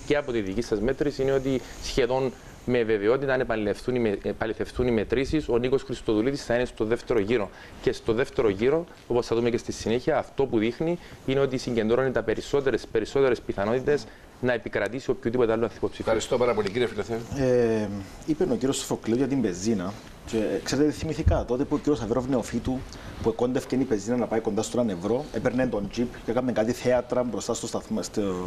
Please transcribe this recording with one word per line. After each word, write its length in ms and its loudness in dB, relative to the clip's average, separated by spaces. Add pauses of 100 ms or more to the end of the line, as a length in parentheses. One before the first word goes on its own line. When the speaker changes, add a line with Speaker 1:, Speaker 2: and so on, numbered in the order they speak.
Speaker 1:
και 100 2
από 160 -2
τη 80 0
δική 220 -2
σας 180 0
μέτρηση 420 0
είναι 100 2
ότι 280 0 (220)
σχεδόν 500 0 (320)
με 180 2
βεβαιότητα, 500 2
αν 80 2
επαληθευτούν 540 0
οι 40 2
με-, 240 2
επαληθευτούν 640 -2
οι 40 2
μετρήσεις, 580 0
ο 80 2
Νίκος 260 2
Χριστοδουλίδης 640 0
θα 100 0
είναι 100 2
στο 200 -4
δεύτερο 340 0
γύρο. 320 2 (320)
Και 100 2
στο 200 -2
δεύτερο 360 2
γύρο, 360 2 (240)
όπως 180 2
θα 100 0
δούμε 140 4
και 60 2
στη 160 -4
συνέχεια, 460 0
αυτό 260 0
που 140 2
δείχνει 400 0 (280)
είναι 140 2
ότι 160 2
συγκεντρώνει 540 2
τα 120 0
περισσότερες, 640 0
περισσότερες 540 2
πιθανότητες 640 0 (340)
να 120 2
επικρατήσει 580 -2
οποιοδήποτε 420 2
άλλο 120 2
ανθυποψήφιο. 420 -4
Speaker 2:
Ευχαριστώ 320 2
πάρα 160 4
πολύ, 160 2
κύριε 160 2
Φιλοθέου. 320 -4 (180)
Speaker 3:
Ε, 520 2 (380)
είπε 240 2
ο 40 2
κύριος 220 0
Σοφοκλέου 400 -2
για 100 2
την 160 0
πεζίνα. 500 -2 (340)
Και, 100 -4
ε, 260 0
ξέρετε, 280 2
θυμηθήκα 540 -2
τότε 200 -2
που 100 -2
ο 40 0
κύριος 240 0
Αβέροφ 240 0
Νεοφύτου, 520 -2 (440)
που 60 2
εκόντευκε 480 0
η 80 2
πεζίνα 320 0
να 100 0
πάει 140 0
κοντά 220 0
στο 180 0
έναν 180 0
ευρώ, 340 0
έπαιρνε 340 0
τον 240 -2
τζιπ 220 -2 (120)
και 60 -2
έκανε 220 0
κάτι 200 2
θέατρα 500 2
μπροστά 320 -2
στο 120 -4
σταθμ-, 340 -4
στο 220 -2 (240)